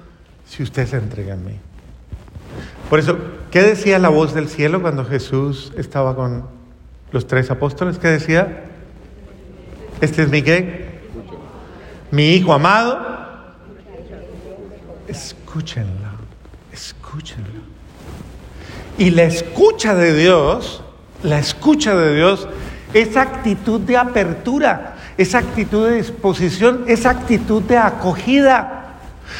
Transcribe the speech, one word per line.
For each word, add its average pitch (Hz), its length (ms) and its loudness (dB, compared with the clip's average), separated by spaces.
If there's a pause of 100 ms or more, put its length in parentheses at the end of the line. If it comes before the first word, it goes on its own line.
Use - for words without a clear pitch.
(480)
si - 160 -8
usted 123 240 -2
se 135 80 -4
entrega 104 380 -6
a - 20 -8
mí". 95 200 -10 (1300)
Por 151 100 4
eso, 160 200 2 (340)
¿qué 180 100 6
decía 196 380 4
la 180 80 6
voz 151 260 4
del 151 140 -2
cielo 160 340 0
cuando 147 220 -2
Jesús 135 720 -4
estaba 131 400 -2
con 123 280 -4 (680)
los 123 160 -2
tres 127 240 0
apóstoles? 147 460 -2
¿Qué 170 100 0
decía? 160 560 0 (1400)
"Este - 240 0
es 143 40 2
mi 143 140 2
qué, 170 560 -2 (1120)
mi 151 200 4
hijo 185 220 6
amado". 208 460 4 (2000)
Escúchenlo, 104 1040 -8 (600)
escúchenlo. - 1000 -14 (1300)
Y 185 120 4
la 170 120 6
escucha 226 720 4
de 170 200 4
Dios, 170 680 4 (400)
la 151 160 0
escucha 277 560 2
de 160 220 4
Dios, 185 320 4 (440)
esa 220 300 4
actitud 226 580 -2
de 247 160 2
apertura, 240 1000 0 (200)
esa 185 220 2
actitud 220 500 0
de 233 80 2
disposición, 202 920 0
esa 233 240 4
actitud 220 520 0
de 240 160 4
acogida. 226 1000 2 (640)